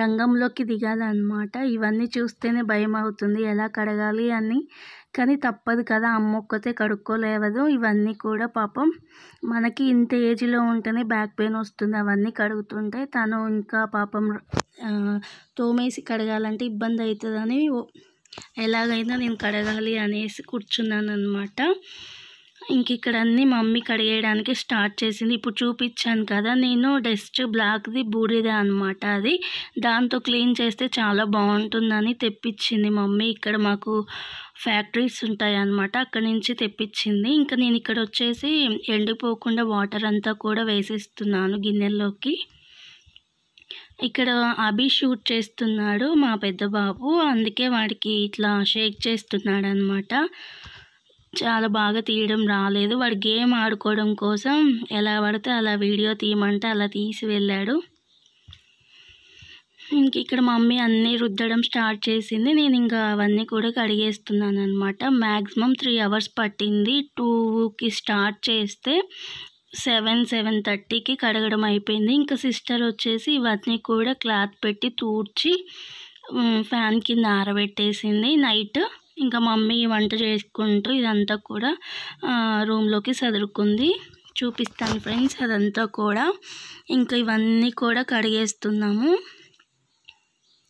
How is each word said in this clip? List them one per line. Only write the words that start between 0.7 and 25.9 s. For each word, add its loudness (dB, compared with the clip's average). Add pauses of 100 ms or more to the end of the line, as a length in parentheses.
ఇవన్నీ 0 (120)
చూస్తేనే -2
భయం 0
అవుతుంది -2 (120)
ఎలా 0
కడగాలి -2
అని, 0 (560)
కానీ 2
తప్పదు -2
కదా, 2 (100)
అమ్మ 2
ఒక్కతే -4
కడుక్కోలేవదు. 0 (140)
ఇవన్నీ 2
కూడా -4
పాపం -2 (560)
మనకి 0 (100)
ఇంత 4
ఏజ్లో 2 (100)
ఉంటేనే 0 (100)
బ్యాక్ -2
పెయిన్ 0
వస్తుంది -2
అవన్నీ 2
కడుగుతుంటే. -4 (120)
తను 0 (180)
ఇంకా -2
పాపం, -2 (580)
ఆ, -6 (680)
తోమేసి -2
కడగాలంటే -4
ఇబ్బంది -4
అవుతుందని -2
ఓ-, -4 (680)
ఎలాగైనా 0
నేను -2
కడగాలి -2
అనేసి -4
కూర్చున్నాను -4
అనమాట. -4 (1080)
ఇంక 2
ఇక్కడ -2
అన్నీ 4
మమ్మీ 2
కడిగేయడానికి 0
స్టార్ట్ -2 (100)
చేసింది. 0
ఇప్పుడు -4
చూపించాను -2